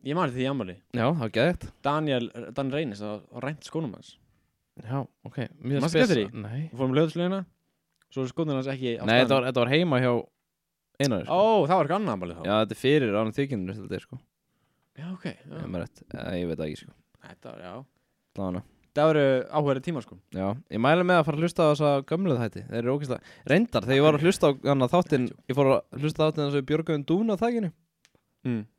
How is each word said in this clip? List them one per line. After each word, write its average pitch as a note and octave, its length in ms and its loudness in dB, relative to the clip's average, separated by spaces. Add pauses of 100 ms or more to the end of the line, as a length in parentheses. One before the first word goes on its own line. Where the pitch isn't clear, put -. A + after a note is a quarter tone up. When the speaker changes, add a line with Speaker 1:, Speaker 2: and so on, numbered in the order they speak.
Speaker 1:
ég C#3 140 -6
man F3 140 0
eftir B2 100 -6
því B2+ 100 -2
afmæli. G#2 260 -6 (160)
Speaker 2:
Já, A#2 120 -2
það C#3+ 200 0
var G#2+ 80 -6
geðveikt. D3 320 0 (180)
Speaker 1:
Daniel, C#3+ 460 -2 (240)
Dan C3+ 200 -4
Reynis, C3+ 280 -6
það G#2 320 -10
var A#2+ 160 -10
rænt D3+ 160 -10
skónum D#3 320 -8
hans. - 160 -20 (680)
Speaker 2:
Já, A#2+ 220 -8 (240)
ok. - 140 -14 (260)
Mér C#3 160 -2
Speaker 1:
Manstu D#3+ 100 0
Speaker 2:
spes E3+ 140 4
Speaker 1:
eftir F3+ 160 2
því? G2+ 240 -6
Speaker 2:
Nei. A2+ 160 -8
Speaker 1:
Við D#3 180 -10
fórum C3 160 0
Laugardalslaugina, E3+ 460 0 (760)
svo C3+ 80 -6
voru B2+ 120 -6
skónir D3+ 260 -2
hans C3 80 -6
ekki C3 320 -4
á - 40 -8
Speaker 2:
Nei, A2 120 4
þetta B2+ 80 8
Speaker 1:
staðnum. C3 160 4
Speaker 2:
var, B2 80 0
þetta B2 160 2
var B2 100 2
heima D#3 260 2
hjá B2+ 120 2 (880)
Einari, A#2+ 260 0
sko. - 80 -2
Speaker 1:
Ó, G3+ 340 6
það F3+ 120 4
var D3 80 2
eitthvað F3 120 0
annað F3+ 140 -2
afmæli F2+ 220 -6
þá. E2+ 80 -14
Speaker 2:
Já, F#2+ 100 0
þetta A2 220 2
er - 80 -16
fyrir C3 320 4
Aron A2 180 0
Þykjandi, G#2+ 460 -4
þetta F#2 180 -8
er, - 60 -8
sko. - 160 -18 (760)
Speaker 1:
Já, D3+ 140 -12
ok, F#3 160 -12
já. - 300 -12
Speaker 2:
Ef - 100 -10
maður F2+ 180 -8
rétt, - 200 -16
eh, - 340 -8
ég F2 100 -2
veit D#2 120 -4
það D#2 80 -4
ekki, D2+ 160 -10
sko. - 100 -20 (300)
Speaker 1:
Þetta - 260 -20
var, - 140 -18
já. F2+ 100 -16 (640)
Speaker 2:
Allavega. F#2 280 -4 (320)
Speaker 1:
Það D3 140 4
voru D3+ 120 4 (280)
áhugaverðir C#3+ 340 0
tímar, D3 220 -6
sko. F#2 100 -20 (140)
Speaker 2:
Já, F#2+ 180 -4 (200)
ég - 120 -6
mæli D3+ 240 4
með F3+ 140 4
að D#3 80 4
fara D3 140 -2
að D#3+ 40 0
hlusta F3 220 2
á D3+ 60 6
þessa D3 200 2 (120)
gömlu E3+ 340 0
þætti. G#2+ 300 -4
Þeir A2+ 100 -6
eru A#2+ 160 0
ógeðslega, C#3+ 380 -6 (160)
reyndar, C#3+ 400 2
þegar C3+ 100 4
ég C#3+ 80 6
var D#3 80 8
að D3 140 0
hlusta F3+ 180 4
á D3 60 6 (180)
hana C3+ 180 4
þáttinn, D3 380 2 (240)
ég C3 80 0
fór C#3 160 6
að - 240 -2
hlusta D3+ 240 -2
á D#3 60 4
þáttinn D#3 160 -2
þar C#3+ 100 -2
sem C#3+ 80 0
við C3 80 -10
björguðum D3+ 400 -2
dúnu G#3 240 2
á F#3 80 -2
þakinu. A3+ 300 -2 (720)
Speaker 1:
Mm. A#2+ 140 -2 (200)